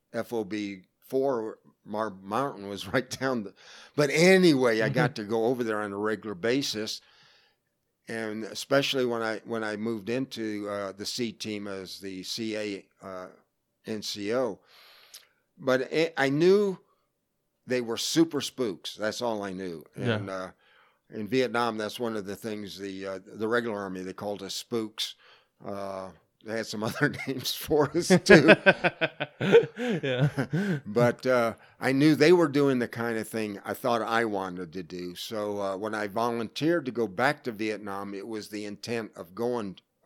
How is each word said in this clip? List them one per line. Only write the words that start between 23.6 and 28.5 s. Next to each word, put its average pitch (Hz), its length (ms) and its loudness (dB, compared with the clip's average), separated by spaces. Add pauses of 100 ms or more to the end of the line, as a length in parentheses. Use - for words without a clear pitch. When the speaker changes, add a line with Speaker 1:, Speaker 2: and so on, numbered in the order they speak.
Speaker 1:
Army, 92 220 -6
they 92 120 -8
called 104 280 -6
us 92 140 -10
spooks. - 580 -6 (520)
Uh, 98 440 -8 (360)
they 110 120 -6
had 110 100 -4
some 107 160 -6
<laughs> 110 60 -2
other - 240 0 (140)
names 135 260 -4
for 147 440 2
us, 180 140 2 (120)
too. 190 360 10